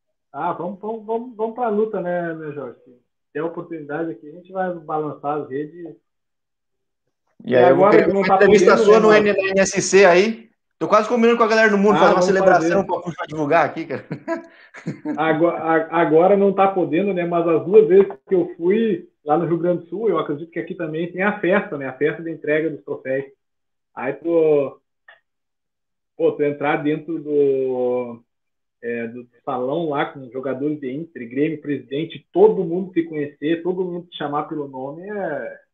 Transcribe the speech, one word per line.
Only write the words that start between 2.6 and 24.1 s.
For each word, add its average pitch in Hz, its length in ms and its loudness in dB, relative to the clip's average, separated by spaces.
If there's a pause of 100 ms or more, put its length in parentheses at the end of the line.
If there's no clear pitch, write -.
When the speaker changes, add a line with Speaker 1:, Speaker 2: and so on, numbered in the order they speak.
Speaker 1:
Se 127 60 -20 (420)
tem 147 80 -8
a 165 40 -4
oportunidade 165 680 -8
aqui, 151 160 -16
a 147 40 -18
gente 175 200 -20
vai 185 220 -6
balançar 151 680 -6
as 127 80 -12
redes. 151 460 -10 (1500)
Speaker 2:
E 123 100 0
aí, 123 100 6
Speaker 1:
E - 40 6
Speaker 2:
eu - 60 6
vou 185 100 4
Speaker 1:
agora 214 120 6
Speaker 2:
querer 190 160 2
Speaker 1:
não 196 80 0
Speaker 2:
uma 185 60 0
Speaker 1:
tá 190 80 2
Speaker 2:
entrevista 196 360 6
Speaker 1:
podendo, 220 140 2
Speaker 2:
sua 208 100 8
Speaker 1:
né, 220 60 6
Speaker 2:
no 214 80 4
Speaker 1:
mas 214 100 6
Speaker 2:
N-, 208 140 2
na 190 160 -2
N 196 120 0
S 190 200 0
C 190 240 6
aí. 190 420 2 (320)
Tô 160 80 -4
quase 214 220 2
combinando 233 300 2
com 240 40 6
a 220 40 2
galera 220 240 4
no 202 60 2
mundo, 196 180 4
Speaker 1:
Ah, - 40 2
Speaker 2:
fazer 190 140 6
uma 185 60 4
Speaker 1:
vamos 180 60 4
Speaker 2:
celebração 185 600 4
Speaker 1:
fazer. 170 160 -4
Speaker 2:
pra, 170 140 -8
pra 175 100 -10
divulgar 151 400 0
aqui, 160 200 -8
cara. 135 240 -10
<laughs> - 1080 -10
Speaker 1:
Agora, 160 400 2
a-, 160 440 0
agora 165 360 6
não 196 160 4
tá 190 140 4
podendo, 180 480 0
né? 175 100 -2
Mas 170 220 0
as 160 180 0
duas 190 220 6
vezes 190 180 6 (220)
que 190 80 0
eu 170 200 0
fui 202 540 0 (160)
lá 147 100 2
no 165 120 0
Rio 165 100 0
Grande 170 280 -2
do - 40 -20
Sul, 214 180 -4
eu 170 120 0
acredito 156 320 -8
que - 80 -8
aqui 170 160 -10
também 170 360 -6
tem 180 120 -6
a 202 160 -2
festa, 175 400 0
né? 135 80 -8
A 135 100 -8
festa 156 240 -2
de 165 100 -10
entrega 151 380 -2
dos 143 140 -12
troféus. 135 420 -6 (720)
Aí 127 180 -6